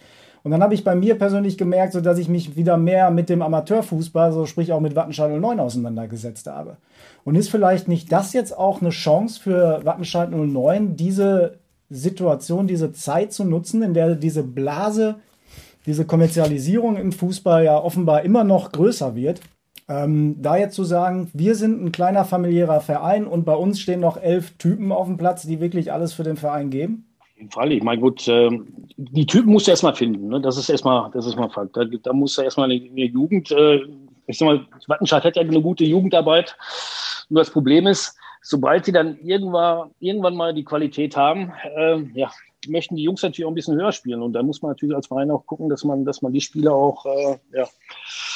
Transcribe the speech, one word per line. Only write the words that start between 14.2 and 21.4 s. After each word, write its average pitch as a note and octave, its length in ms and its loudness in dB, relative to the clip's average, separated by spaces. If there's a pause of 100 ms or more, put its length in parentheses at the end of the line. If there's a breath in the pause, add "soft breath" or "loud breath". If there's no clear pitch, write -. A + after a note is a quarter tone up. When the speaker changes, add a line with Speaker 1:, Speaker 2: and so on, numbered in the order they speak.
Speaker 1:
Blase, F#3+ 720 -2 (680 soft breath)
diese D3+ 200 -2
Kommerzialisierung E3 920 2
im F#3+ 140 -4
Fußball F3+ 540 2
ja D3+ 160 4
offenbar E3 420 2
immer G#3+ 220 4
noch G3 260 2
größer C#3 460 0
wird, D3 240 -4 (480)
ähm, D3 520 0
da D3 160 2
jetzt G3 200 0
zu G3 80 -4
sagen, F3 500 0
„Wir F#3+ 220 2